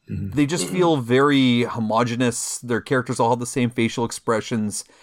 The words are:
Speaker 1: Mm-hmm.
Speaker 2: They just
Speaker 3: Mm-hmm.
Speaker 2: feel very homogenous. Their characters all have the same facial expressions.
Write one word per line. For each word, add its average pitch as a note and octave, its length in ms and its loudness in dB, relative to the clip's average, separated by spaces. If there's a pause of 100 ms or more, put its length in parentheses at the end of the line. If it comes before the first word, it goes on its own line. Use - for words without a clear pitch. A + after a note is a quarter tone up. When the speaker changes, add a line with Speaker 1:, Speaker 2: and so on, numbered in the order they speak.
Speaker 1:
Mm-hmm. G2 260 -6
Speaker 2:
They D3 100 4
just F3 220 -2
Speaker 3:
Mm-hmm. F#3 80 -6
Speaker 2:
feel E3+ 220 4
very B2+ 680 4
homogenous. A#2 960 -2
Their A#2+ 220 -4
characters B2 380 -2
all A#2 120 2
have B2 80 0
the A#2+ 60 -6
same B2 240 -2
facial A#2 360 -2
expressions. A2 800 -4 (180)